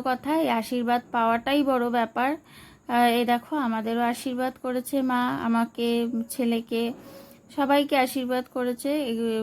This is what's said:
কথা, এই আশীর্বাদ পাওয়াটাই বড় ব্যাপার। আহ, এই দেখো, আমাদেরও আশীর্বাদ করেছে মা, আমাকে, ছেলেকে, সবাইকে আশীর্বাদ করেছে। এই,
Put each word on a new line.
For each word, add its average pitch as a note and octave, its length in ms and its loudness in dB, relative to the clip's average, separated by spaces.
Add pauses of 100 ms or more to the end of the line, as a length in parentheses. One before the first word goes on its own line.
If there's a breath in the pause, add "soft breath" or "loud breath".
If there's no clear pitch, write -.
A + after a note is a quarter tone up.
কথা, B3+ 360 -2
এই D#4 120 2
আশীর্বাদ A#3+ 520 0 (100)
পাওয়াটাই A#3 520 2
বড় B3+ 260 2
ব্যাপার। A#3 460 0
আহ, - 800 -2
এই A#3+ 80 2
দেখো, A#3+ 300 0
আমাদেরও A3+ 460 -2
আশীর্বাদ B3 520 -2 (100)
করেছে B3+ 380 -4
মা, B3+ 200 0 (260)
আমাকে, A#3 400 0 (420)
ছেলেকে, A#3 540 -2 (720 loud breath)
সবাইকে C#4+ 420 2
আশীর্বাদ B3+ 560 0
করেছে। B3 380 -2 (120)
এই, A#3 140 -4 (240)